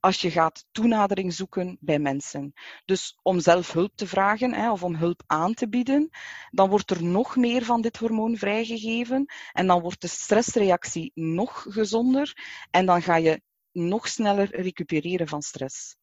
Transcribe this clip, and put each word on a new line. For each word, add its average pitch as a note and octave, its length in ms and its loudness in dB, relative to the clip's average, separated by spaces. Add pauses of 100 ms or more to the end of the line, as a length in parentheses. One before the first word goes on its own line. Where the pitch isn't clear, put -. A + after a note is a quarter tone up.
als F#3 200 2
je F3+ 100 -2
gaat D#3+ 420 0
toenadering G3+ 600 2
zoeken F3+ 480 -6
bij D3 180 0
mensen. C#3+ 540 -4 (320)
Dus - 380 -4
om F3+ 180 2
zelf F3 320 4
hulp F3 220 0
te G#3 120 -6
vragen, G#3+ 480 0
hè, A3+ 160 0
of F#3+ 120 -2
om F3 120 -2
hulp E3+ 320 -2
aan E3+ 280 2
te A3+ 140 -4
bieden, C4 400 2 (420)
dan G3 180 4
wordt G3+ 220 0
er E3+ 140 -2
nog F#3+ 320 0
meer A#3+ 280 2
van A#3 160 2
dit A3+ 160 -2
hormoon A3+ 400 -2
vrijgegeven A3+ 960 -2 (200)
en F3+ 140 0
dan F3+ 140 6
wordt F3 200 -8
de F3 80 -8
stressreactie G3 1040 0
nog E3 540 -4
gezonder A3+ 640 0 (380)
en F#3 160 4
dan F3 160 4
ga E3+ 140 2
je D#3+ 260 2 (300)
nog F3 360 -2
sneller G3+ 520 0
recupereren E3+ 680 -4
van D3 140 -6
stress. - 600 -10